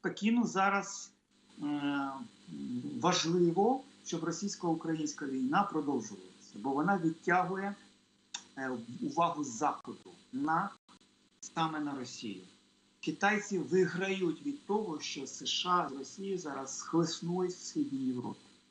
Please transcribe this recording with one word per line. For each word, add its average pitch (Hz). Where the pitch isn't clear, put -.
Пекіну 214
зараз, 196
е, 143
важливо, 175
щоб 165
російсько-українська 160
війна 135
продовжувалася, 131
бо 107
вона 170
відтягує, 180
е, 131
увагу 151
Заходу 123
на, 160
саме 160
на 147
Росію. 117
Китайці 202
виграють 175
від 139
того, 185
що -
С -
Ш -
А 175
з 135
Росією 196
зараз 139
схлеснулись 170
в -
Східній 135
Європі. 123